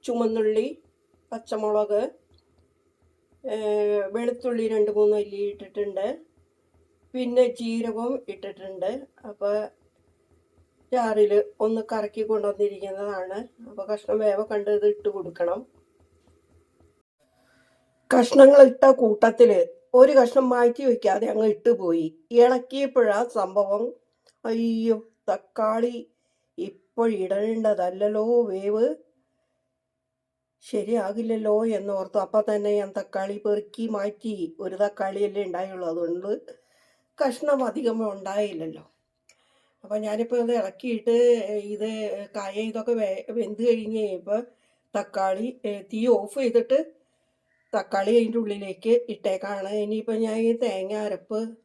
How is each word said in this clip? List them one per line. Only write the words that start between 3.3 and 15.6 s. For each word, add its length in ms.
ഏ, 120
വെളുത്തുള്ളി 580
രണ്ട് 220
മൂന്ന് 260
അല്ലി 200
ഇട്ടിട്ടുണ്ട്, 720
പിന്നെ 360
ജീരകവും 800
ഇട്ടിട്ടുണ്ട്. 800
അപ്പോൾ 400
ജാറിൽ 520
ഒന്ന് 220
കറക്കി 300
കൊണ്ടുവന്നിരിക്കുന്നതാണ്. 1160
അപ്പോൾ 180
കഷ്ണം 320
വേവ 240
കണ്ട് 280
ഇത് 160
ഇട്ട് 220
കൊടുക്കണം. 580